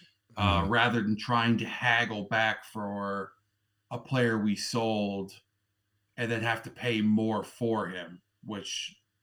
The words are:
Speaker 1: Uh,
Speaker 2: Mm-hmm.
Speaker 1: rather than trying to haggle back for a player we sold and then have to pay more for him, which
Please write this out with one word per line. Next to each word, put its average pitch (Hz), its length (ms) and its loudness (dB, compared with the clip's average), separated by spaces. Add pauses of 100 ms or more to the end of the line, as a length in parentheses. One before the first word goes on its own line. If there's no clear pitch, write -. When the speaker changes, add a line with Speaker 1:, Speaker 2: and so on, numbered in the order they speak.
(380)
Speaker 1:
Uh, 101 240 4
Speaker 2:
Mm-hmm. 98 80 0
Speaker 1:
rather 117 320 4
than 107 160 0
trying 117 420 2
to 110 60 -4
haggle 117 580 0
back 110 420 0
for 101 680 -6 (600)
a 123 60 -6
player 120 400 2
we 104 180 2
sold 104 760 -2 (840)
and 117 140 -2
then 110 100 -2
have 113 220 -2
to 120 60 -10
pay 117 320 -2
more 107 420 4
for 110 440 -2
him, 90 340 -10 (220)
which - 520 -8 (280)